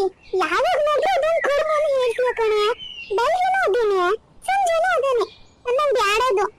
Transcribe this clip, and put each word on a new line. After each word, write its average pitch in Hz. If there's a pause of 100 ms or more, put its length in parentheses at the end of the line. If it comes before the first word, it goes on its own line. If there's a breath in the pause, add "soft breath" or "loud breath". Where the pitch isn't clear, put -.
(440)
ಯಾವಾಗ 508
ನೋಡಿದ್ರು 605
ಅದೊಂದು 640
ಕುರ್ಮ 622
ಅಂತ 605
ಹೇಳ್ತೀಯ 494
ಕಣೆ. 427 (560)
ಡೈಲಿನೂ 740
ಅದೇನೆ, 403 (420)
ಸಂಜೆನೂ 719
ಅದೇನೆ. 494 (520)
ನಂಗೆ 587
ಬ್ಯಾಡದು. 427 (140)